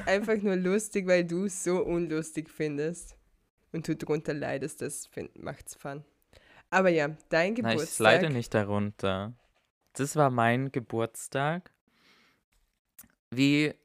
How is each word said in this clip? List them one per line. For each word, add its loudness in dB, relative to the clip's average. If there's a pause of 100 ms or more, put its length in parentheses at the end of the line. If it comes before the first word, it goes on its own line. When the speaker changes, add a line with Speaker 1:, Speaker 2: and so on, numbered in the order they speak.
Speaker 1:
einfach 0
nur 0
lustig, -2
weil 4
du's -4
so 0
unlustig -4
findest. -6 (560)
Und -6
du 0
drunter -2
leidest, -6
das -10
find, -14
macht's -14
fun. -14 (640)
Aber 6
ja, 4 (180)
dein 2
Speaker 2:
Nein, -
Speaker 1:
Geburtstag. 0
Speaker 2:
ich -6
leide 6
nicht -4
darunter. -2 (600)
Das -4
war 4
mein 2
Geburtstag. -4 (1600)
Wie 2 (120)